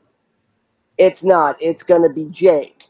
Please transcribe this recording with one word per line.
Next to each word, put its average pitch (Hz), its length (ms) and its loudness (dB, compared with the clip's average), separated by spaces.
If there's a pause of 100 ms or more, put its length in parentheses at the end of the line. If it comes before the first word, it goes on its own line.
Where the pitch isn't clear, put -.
(960)
It's 185 260 0
not. 160 380 0
It's 160 220 -6
gonna 165 300 0
be 156 180 -10
Jake. - 600 -2